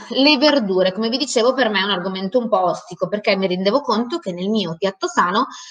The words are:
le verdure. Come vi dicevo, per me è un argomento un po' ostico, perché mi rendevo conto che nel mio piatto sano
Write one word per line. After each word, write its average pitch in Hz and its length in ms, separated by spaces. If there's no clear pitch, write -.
le 277 280
verdure. 202 560
Come 220 160
vi 240 80
dicevo, 254 380
per 247 140
me 202 120
è 190 40
un 202 60
argomento 190 500
un 226 80
po' 185 160
ostico, 175 420
perché 208 300
mi 190 100
rendevo 190 340
conto 240 380
che 196 140
nel 180 160
mio 196 280
piatto 196 300
sano 208 400